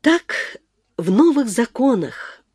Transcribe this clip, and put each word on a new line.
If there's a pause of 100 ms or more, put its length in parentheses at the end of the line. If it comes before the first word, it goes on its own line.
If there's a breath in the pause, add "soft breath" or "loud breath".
Так (360)
в
новых
законах (120)